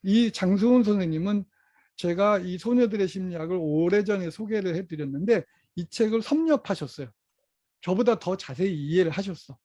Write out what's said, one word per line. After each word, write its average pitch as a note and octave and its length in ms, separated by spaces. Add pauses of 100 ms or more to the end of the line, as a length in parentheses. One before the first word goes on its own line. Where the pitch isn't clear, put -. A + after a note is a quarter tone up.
이 A3 300
장승훈 G#3 520
선생님은 F#3+ 600 (520)
제가 G3 420
이 F3+ 200
소녀들의 A3+ 480
심리학을 F3 540
오래전에 F3 720
소개를 G3+ 460
해드렸는데 D#3+ 680 (320)
이 F3 120
책을 A3 340
섭렵하셨어요. A#3+ 880 (720)
저보다 G#3 380
더 F#3 180
자세히 F3 380
이해를 D#3+ 360
하셨어. E3 540